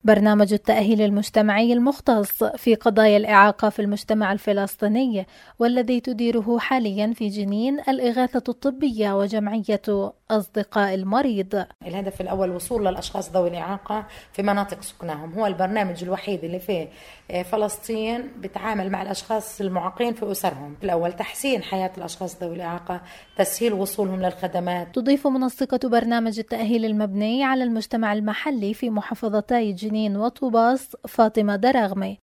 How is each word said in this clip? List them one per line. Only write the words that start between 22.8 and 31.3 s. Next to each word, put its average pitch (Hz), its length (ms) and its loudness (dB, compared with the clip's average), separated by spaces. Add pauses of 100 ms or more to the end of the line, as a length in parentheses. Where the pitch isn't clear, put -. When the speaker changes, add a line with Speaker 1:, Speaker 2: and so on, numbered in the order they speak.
Speaker 2:
تسهيل 208 360 2
وصولهم 190 480 -2
للخدمات. 180 760 -4
Speaker 1:
تضيف 277 320 2
منسقة 262 640 0
برنامج 226 500 2
التأهيل 220 460 0
المبني 214 580 0
على 262 200 0
المجتمع 226 500 0
المحلي 214 600 -2
في 240 160 -4
محافظتي 214 840 0
جنين 208 260 -4
وطوباس 226 1000 0 (100)
فاطمة 214 480 2